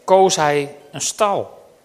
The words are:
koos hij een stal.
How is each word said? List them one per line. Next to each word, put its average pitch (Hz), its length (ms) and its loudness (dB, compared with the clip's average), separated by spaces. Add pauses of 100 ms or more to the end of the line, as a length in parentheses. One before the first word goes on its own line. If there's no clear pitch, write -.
koos 190 320 4
hij 147 400 -2 (160)
een 135 100 -14
stal. - 680 -6 (180)